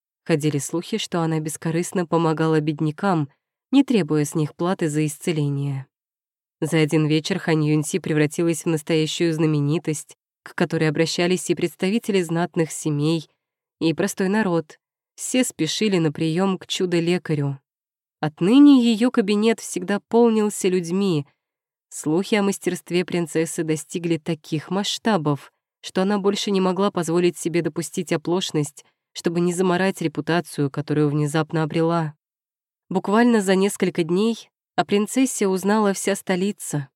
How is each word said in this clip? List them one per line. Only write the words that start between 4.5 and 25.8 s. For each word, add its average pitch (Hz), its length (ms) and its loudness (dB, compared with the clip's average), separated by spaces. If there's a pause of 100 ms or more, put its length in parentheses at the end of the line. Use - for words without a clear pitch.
платы 175 340 -2
за 151 180 0
исцеление. 143 800 -4 (720)
За 160 180 0
один 156 280 2
вечер 156 320 0
Хань 156 260 0
Юньси 151 360 0
превратилась 160 640 0
в - 40 -4
настоящую 160 640 0
знаменитость, 156 840 -2 (260)
к - 120 -20
которой 160 340 0
обращались 170 640 0
и 170 40 0
представители 190 680 -2
знатных 170 500 -2
семей, 151 580 -2 (520)
и 160 140 2
простой 190 340 -2
народ. 185 500 -2 (360)
Все - 300 -2
спешили 190 540 -2
на 160 140 2
приём 170 460 -2
к - 80 -20
чудо-лекарю. 170 920 -2 (640)
Отныне 247 600 6
её 233 280 2
кабинет 214 500 2
всегда 185 480 -4
полнился 220 600 2
людьми. 180 580 0 (640)
Слухи 170 440 -2
о 208 80 2
мастерстве 180 600 -2
принцессы 170 580 -2
достигли 165 540 -4
таких 156 540 -6
масштабов, 180 800 -2 (280)